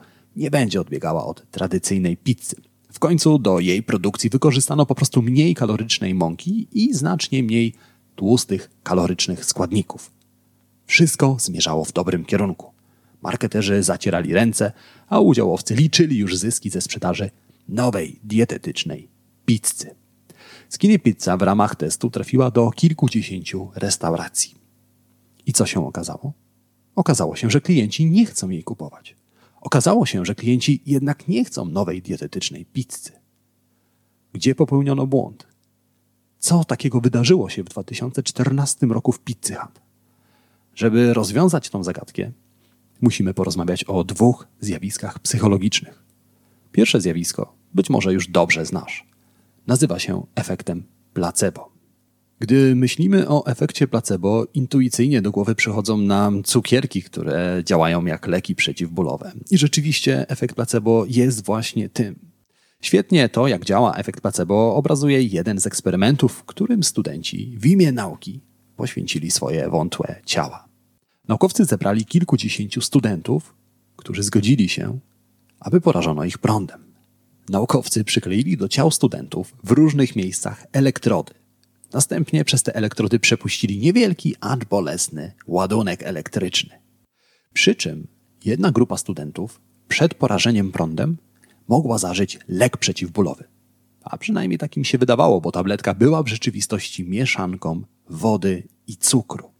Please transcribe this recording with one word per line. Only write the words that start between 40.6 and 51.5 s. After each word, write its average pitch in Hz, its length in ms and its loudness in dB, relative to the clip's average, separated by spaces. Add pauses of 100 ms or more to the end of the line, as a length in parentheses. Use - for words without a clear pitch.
Żeby 117 380 4
rozwiązać 120 560 2
tą 95 140 -6
zagadkę, - 480 -6 (720)
musimy 101 320 2
porozmawiać 87 500 -2
o 95 200 -2
dwóch 110 440 2 (120)
zjawiskach 98 600 -8
psychologicznych. 104 840 0 (680)
Pierwsze 196 300 4
zjawisko - 540 -4 (180)
być 185 160 2
może 98 240 2
już 90 140 0
dobrze 85 380 2
znasz. - 420 -10 (600)
Nazywa 117 320 2
się 92 260 -6 (100)
efektem 90 480 -6 (300)
placebo. 87 600 -2 (640)